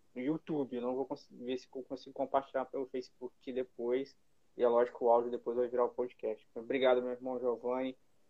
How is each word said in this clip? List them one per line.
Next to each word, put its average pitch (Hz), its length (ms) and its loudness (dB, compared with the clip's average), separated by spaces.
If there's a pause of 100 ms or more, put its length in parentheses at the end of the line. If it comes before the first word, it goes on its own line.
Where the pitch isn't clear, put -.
(140)
no 123 60 -6
YouTube. 143 560 -2
Eu 120 60 -4
não 127 120 -2
vou 131 120 -2
conseguir - 360 -12
ver 127 140 -4
se - 180 -12
eu 131 100 -8
consigo 139 280 -12
compartilhar 135 540 -2
pelo 135 200 -6
Facebook - 480 -10 (160)
depois. 127 640 -2 (440)
E - 40 2
é 123 60 6
lógico, 120 380 2
o 117 40 8
áudio 120 200 6
depois 120 260 -4
vai 123 120 2
virar 120 180 2
o - 20 -4
podcast. 117 640 -4
Então, 120 120 -10
obrigado, 127 380 4
meu 123 120 -4
irmão 123 280 -6
Giovanni. 123 560 -2 (340)